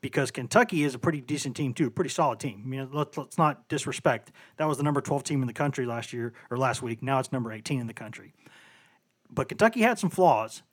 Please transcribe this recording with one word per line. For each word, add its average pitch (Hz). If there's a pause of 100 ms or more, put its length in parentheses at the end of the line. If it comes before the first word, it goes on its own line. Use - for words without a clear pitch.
because 135
Kentucky 156
is 139
a 120
pretty 151
decent 131
team 135
too, 135
pretty 139
solid 139
team. 104
I 131
mean, 135
let's, 147
let's -
not 151
disrespect. 131 (280)
That 156
was 147
the 143
number 147
twelve 143
team 143
in 123
the 113
country 139
last 117
year 117 (160)
or 120
last 127
week. 117
Now 131
it's 131
number 120
eighteen 110
in 117
the 113
country. - (960)
But 131
Kentucky 220
had 226
some 175
flaws 131 (100)